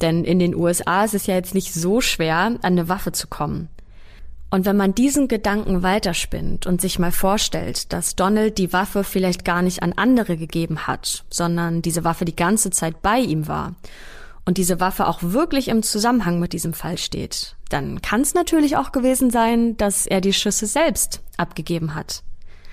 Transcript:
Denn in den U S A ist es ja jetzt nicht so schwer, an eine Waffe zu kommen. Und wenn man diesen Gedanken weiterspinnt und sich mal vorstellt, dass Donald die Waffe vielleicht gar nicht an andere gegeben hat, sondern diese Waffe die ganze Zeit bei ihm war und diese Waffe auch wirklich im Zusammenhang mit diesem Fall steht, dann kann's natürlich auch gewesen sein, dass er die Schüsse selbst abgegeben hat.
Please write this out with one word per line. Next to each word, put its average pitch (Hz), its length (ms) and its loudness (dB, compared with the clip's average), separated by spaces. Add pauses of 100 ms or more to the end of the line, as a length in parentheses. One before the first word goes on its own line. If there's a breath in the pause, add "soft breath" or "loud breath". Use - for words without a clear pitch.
Denn 165 220 2
in 175 140 4
den 175 160 4
U 170 140 2
S 175 180 0
A 185 180 2
ist 214 120 0
es 196 100 -2
ja 196 80 0
jetzt 185 220 -2
nicht - 180 -2
so 180 260 2
schwer, 160 380 0
an 226 240 2
eine 175 260 2
Waffe 185 240 -2
zu - 140 -6
kommen. 151 440 -6 (840 soft breath)
Und 190 160 2
wenn 202 100 4
man 196 160 4
diesen 269 340 4
Gedanken 202 540 0
weiterspinnt 185 840 0
und 180 120 2
sich 185 200 0
mal 175 120 2
vorstellt, - 800 0
dass - 240 -2
Donald 214 440 2
die 180 120 2
Waffe 196 320 0
vielleicht 185 420 0
gar 175 180 2
nicht 180 180 0
an 175 120 0
andere 214 440 2
gegeben 160 480 -4
hat, - 460 -6
sondern 170 500 0
diese 165 220 -2
Waffe 165 200 0
die 165 120 -2
ganze 190 340 2
Zeit 160 320 -2
bei 208 160 2
ihm 156 300 0
war 156 260 -6 (720 loud breath)
und 180 120 2
diese 180 220 2
Waffe 185 280 2
auch 170 140 0
wirklich 262 480 0
im 226 140 2
Zusammenhang 208 560 2
mit 175 140 -2
diesem 170 200 -4
Fall 175 240 -6
steht, - 580 -6 (140)
dann 143 320 -4
kann's 247 320 0
natürlich 330 440 2
auch 269 140 -2
gewesen 262 380 2
sein, 233 480 2
dass 202 280 0
er 196 160 2
die 196 120 2
Schüsse - 340 0
selbst - 540 0 (160)
abgegeben 165 580 -4
hat. - 280 -8 (500 loud breath)